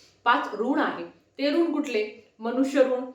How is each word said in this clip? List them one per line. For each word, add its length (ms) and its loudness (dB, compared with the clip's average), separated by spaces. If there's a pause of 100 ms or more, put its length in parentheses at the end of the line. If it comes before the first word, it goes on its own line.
(240)
पाच 260 2 (100)
ऋण 200 0
आहे. 240 -2 (340)
ते 160 0
ऋण 200 2
कुठले? 680 -4
मनुष्य 440 2
ऋण, 320 -2